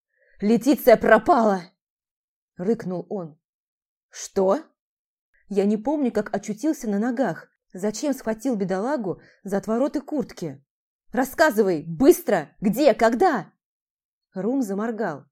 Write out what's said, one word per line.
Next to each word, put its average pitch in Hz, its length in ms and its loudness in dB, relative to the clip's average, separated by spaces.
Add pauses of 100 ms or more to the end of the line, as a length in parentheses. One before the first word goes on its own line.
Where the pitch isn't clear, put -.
(400)
«Летиция 233 560 4
пропала!» 214 680 4 (920)
рыкнул 180 520 -4
он. 165 300 -12 (720)
«Что?» 196 520 0 (840)
Я 196 160 0
не 208 120 2
помню, 269 360 -2
как 208 220 -4
очутился 214 540 -6
на 202 100 -2
ногах, 226 500 -4 (240)
зачем 214 400 -4
схватил 226 440 -4
бедолагу 190 640 -4 (240)
за 202 120 -4
отвороты 247 440 -2
куртки. 175 640 -8 (500)
«Рассказывай! 208 720 0
Быстро! 175 640 2 (100)
Где? 220 320 2
Когда?» 233 600 0 (840)
Рум 254 280 -2
заморгал. 202 680 -6